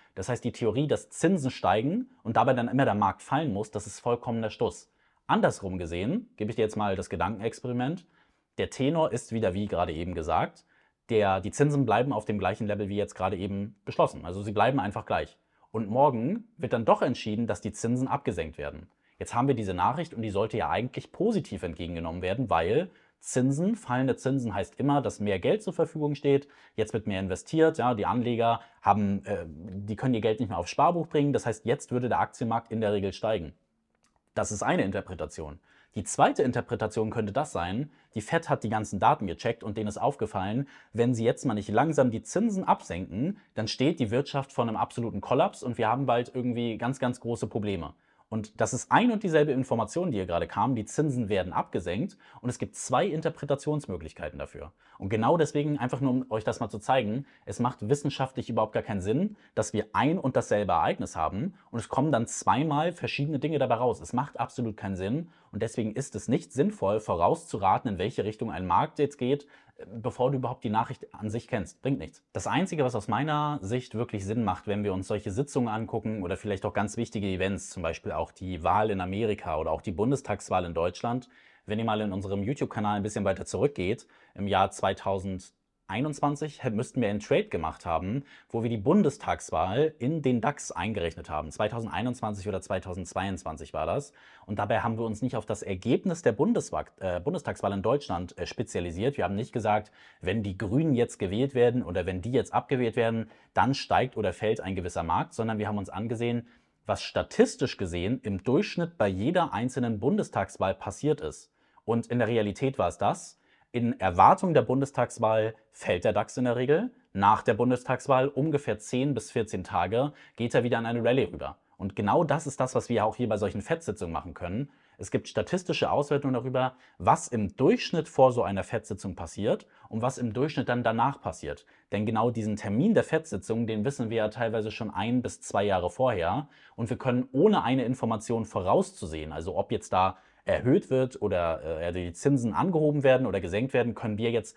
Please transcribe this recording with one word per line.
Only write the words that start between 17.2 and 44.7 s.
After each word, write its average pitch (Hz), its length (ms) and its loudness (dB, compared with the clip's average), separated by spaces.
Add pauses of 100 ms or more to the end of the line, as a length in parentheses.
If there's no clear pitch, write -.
dass 104 160 -2
die 101 100 -4
Zinsen 123 360 0
abgesenkt 82 500 -4
werden. 73 320 -10 (280)
Jetzt - 160 -8
haben 123 140 2
wir 135 60 4
diese 104 180 -2
Nachricht 110 400 0
und 117 80 -8
die 113 80 -4
sollte 107 300 0
ja 85 100 0
eigentlich 113 420 -4
positiv 190 520 -2
entgegengenommen 85 580 -6
werden, 98 300 0
weil 95 400 2 (300)
Zinsen, 139 540 2
fallende 131 420 0
Zinsen 123 380 -2
heißt 98 240 -4
immer, 143 220 4
dass 107 180 -2
mehr 101 200 0
Geld 165 240 2
zur 180 100 -4
Verfügung 151 420 0
steht, 139 320 4 (300)
jetzt 107 160 0
wird 113 140 -2
mehr 95 140 -2
investiert, 151 580 2
ja, 120 160 4
die 101 100 -2
Anleger 113 560 2 (220)
haben, 101 420 4
äh, 90 220 -4
die 95 500 -10
können 131 160 2
ihr 113 80 2
Geld 110 200 2
nicht 104 100 -2
mehr 82 80 -4
aufs 87 100 -4
Sparbuch 165 380 2
bringen, 143 260 2
das 117 140 0
heißt, 113 180 -4
jetzt 113 260 -2
würde 123 200 0
der 85 100 2
Aktienmarkt 113 500 -2
in 110 120 -2
der 104 100 2
Regel 98 220 0
steigen. 104 400 -2 (800)
Das 104 180 -2
ist 101 100 -4
eine 139 200 2
Interpretation. 85 760 -6 (360)
Die 107 100 -6
zweite 196 380 2
Interpretation 117 680 -2
könnte 107 220 -4
das 147 180 -2
sein, 95 400 -4 (240)
die 110 60 -6
Fed 165 300 -2
hat 131 120 0
die 117 60 -2
ganzen 107 320 -2
Daten 113 260 4
gecheckt 101 380 -4
und 107 140 -8
denen 107 100 -2
ist 107 80 -6
aufgefallen, 110 720 -2 (240)
wenn 120 220 2
sie 113 100 0
jetzt 120 200 2
mal 120 100 0
nicht 104 160 -2
langsam 131 400 4
die 110 120 -4
Zinsen 196 400 0
absenken, 117 760 -2 (160)
dann 107 140 -2
steht 147 300 2
die 113 120 0
Wirtschaft 135 420 -2
vor 120 120 0
einem 113 120 -2